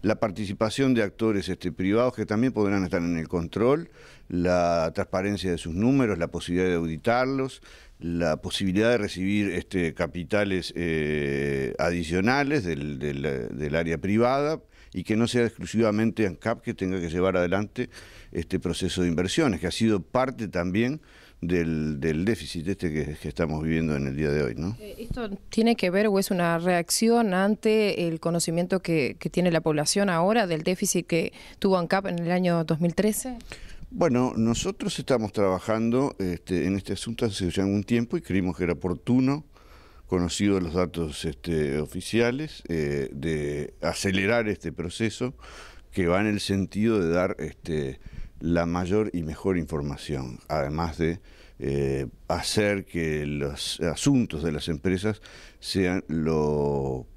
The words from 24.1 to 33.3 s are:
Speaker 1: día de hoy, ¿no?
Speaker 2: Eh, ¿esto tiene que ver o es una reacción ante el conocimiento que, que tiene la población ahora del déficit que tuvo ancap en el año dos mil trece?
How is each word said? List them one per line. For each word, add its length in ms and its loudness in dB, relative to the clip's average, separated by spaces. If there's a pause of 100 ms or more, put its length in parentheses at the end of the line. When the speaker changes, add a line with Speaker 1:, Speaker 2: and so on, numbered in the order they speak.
Speaker 1:
día 140 0
de 140 0
hoy, 120 -4
¿no? 240 -4
Speaker 2:
Eh, 180 -14
¿esto 300 -8 (220)
tiene 260 2
que 140 0
ver 160 2
o 120 2
es 120 0
una 280 2
reacción 760 2
ante 720 2
el 100 -2
conocimiento 600 0
que, 380 0
que 100 -4
tiene 240 2
la 80 4
población 480 2
ahora 380 4
del 160 -2
déficit 440 0
que 260 0 (260)
tuvo 180 4
ancap 300 0
en 120 -4
el 120 -2
año 340 2
dos 160 0
mil 140 2
trece? 420 0 (560)